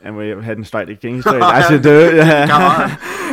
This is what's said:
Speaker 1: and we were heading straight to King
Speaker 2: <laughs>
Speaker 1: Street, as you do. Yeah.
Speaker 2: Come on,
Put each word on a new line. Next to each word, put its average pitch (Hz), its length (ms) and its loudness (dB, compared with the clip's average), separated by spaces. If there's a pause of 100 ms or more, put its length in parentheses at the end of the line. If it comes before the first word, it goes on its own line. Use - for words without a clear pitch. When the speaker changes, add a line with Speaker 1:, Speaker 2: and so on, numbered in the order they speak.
Speaker 1:
and 104 140 -16
we 107 160 -10
were 98 80 -12
heading 110 240 -12
straight 104 220 -10
to 107 80 -16
King 123 260 -12
Speaker 2:
<laughs> - 0 -
Speaker 1:
Street, 127 220 -2
as 139 260 2
you 151 120 2
do. 151 360 4
Yeah. 156 300 4
Speaker 2:
Come 147 160 2
on, 156 260 0 (440)